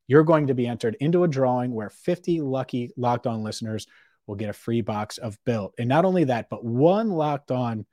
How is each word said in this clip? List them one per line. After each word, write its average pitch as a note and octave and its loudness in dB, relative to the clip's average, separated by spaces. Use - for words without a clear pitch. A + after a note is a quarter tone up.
you're D3+ 8
going D#3 4
to C3 2
be B2 0
entered A2+ -2
into E3+ 2
a F3 4
drawing B2+ 0
where G#2+ -8
fifty F3 -4
lucky C3 -4
Locked A#2+ 0
On A2+ -4
listeners A2 -6
will G#2 -10
get G#2+ -6
a G2+ -8
free A#2 -4
box G#2+ -6
of G#2+ -10
Built. A2 -4
And A#2+ -4
not D#3+ 4
only F#3 2
that, A#2 -2
but A2+ -10
one E3+ 2
Locked D3+ -2
On A#2+ -4